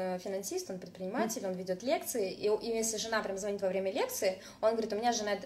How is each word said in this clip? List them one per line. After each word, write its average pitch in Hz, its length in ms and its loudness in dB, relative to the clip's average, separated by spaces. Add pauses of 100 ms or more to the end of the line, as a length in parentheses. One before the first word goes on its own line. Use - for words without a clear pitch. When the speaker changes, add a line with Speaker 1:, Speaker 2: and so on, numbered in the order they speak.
Speaker 1:
э, 185 180 0
финансист, 202 500 -4
он 185 120 -6
предприниматель, 202 640 -2
Speaker 2:
Мгм. 190 100 0
Speaker 1:
он 185 60 -4
ведёт 185 260 -2
лекции, 254 480 0
и, - 160 0
и 226 280 2
если 226 200 0
жена 220 260 0
прям 196 160 -2
звонит 202 240 -2
во 190 60 4
время 190 240 2
лекции, 240 460 0 (220)
он 220 120 6
говорит: 220 200 0
"У 202 40 0
меня 233 160 4
с 233 60 2
женой, 208 280 0